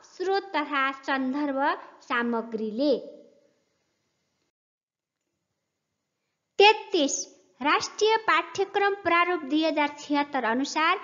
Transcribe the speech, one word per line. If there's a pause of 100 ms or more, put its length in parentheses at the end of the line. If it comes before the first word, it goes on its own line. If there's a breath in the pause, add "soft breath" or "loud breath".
स्रोत
तथा
सन्दर्भ (240)
सामग्रीले। (3500)
तेत्तिस, (480)
राष्ट्रिय
पाठ्यक्रम
प्रारूप
दुई
हजार
छिहत्तर
अनुसार